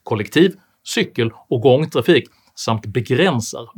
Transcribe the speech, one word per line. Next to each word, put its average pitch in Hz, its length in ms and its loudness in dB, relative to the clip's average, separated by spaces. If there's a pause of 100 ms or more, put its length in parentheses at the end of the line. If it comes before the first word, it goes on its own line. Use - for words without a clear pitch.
kollektiv-, 151 520 0 (320)
cykel- 120 440 -4 (180)
och 123 120 -2
gångtrafik 143 640 4 (300)
samt 110 300 -4
begränsar 120 920 -4